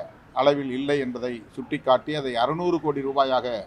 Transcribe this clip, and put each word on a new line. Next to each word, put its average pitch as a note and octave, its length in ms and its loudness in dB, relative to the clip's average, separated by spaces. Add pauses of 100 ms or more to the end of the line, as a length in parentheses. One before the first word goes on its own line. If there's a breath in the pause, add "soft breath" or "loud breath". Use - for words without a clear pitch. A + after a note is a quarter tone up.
(340)
அளவில் C#3 460 2
இல்லை C#3+ 260 0
என்பதை B2 280 -6 (220)
சுட்டிக்காட்டி C3 600 0
அதை C3 200 -4
அறுநூறு D#3+ 460 0
கோடி D3 260 -2
ரூபாயாக C3+ 400 2 (200)